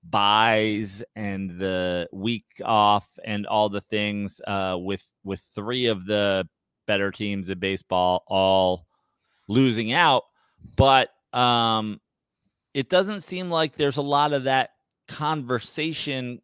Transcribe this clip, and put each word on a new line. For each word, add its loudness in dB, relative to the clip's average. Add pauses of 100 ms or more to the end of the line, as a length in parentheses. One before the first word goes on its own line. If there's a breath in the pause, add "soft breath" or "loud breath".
(100)
buys 2 (120)
and -8
the -2
week -6 (180)
off 4 (160)
and -6
all 0
the -6
things, -6
uh, -4
with, -6 (200)
with -8 (120)
three -4
of -2
the 0 (380)
better 0
teams -6
in -6
baseball 0
all 2 (640)
losing 2
out. 4 (520)
But, 6 (220)
um, 0 (760)
it -4
doesn't 0
seem -8
like 0
there's 0
a -2
lot 2
of -2
that 0 (380)
conversation -6